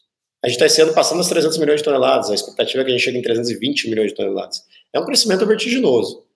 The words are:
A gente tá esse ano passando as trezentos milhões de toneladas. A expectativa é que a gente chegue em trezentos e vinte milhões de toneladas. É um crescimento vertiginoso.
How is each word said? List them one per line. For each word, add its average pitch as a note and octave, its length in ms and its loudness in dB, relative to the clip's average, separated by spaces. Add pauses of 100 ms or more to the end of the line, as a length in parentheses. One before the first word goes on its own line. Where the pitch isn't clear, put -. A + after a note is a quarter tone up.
(440)
A B2 60 0
gente - 80 -4
tá F3 80 4
esse D#3 160 4
ano D#3+ 100 4
passando D#3+ 300 0
as F3+ 80 -2
trezentos D#3+ 300 0
milhões D3 220 2
de - 20 -6
toneladas. B2+ 480 0
A - 20 0
expectativa A#2 480 -4
é B2+ 40 0
que B2+ 40 -6
a B2+ 40 2
gente A#2+ 100 0
chegue B2+ 160 -2
em - 20 -6
trezentos A#2 300 -2
e G#2+ 60 -4
vinte C3 300 -4
milhões G#2+ 220 0
de - 60 -12
toneladas. G2 480 -6 (280)
É C3+ 80 -2
um E3 60 -4
crescimento G3+ 400 0
vertiginoso. G#3+ 800 0 (100)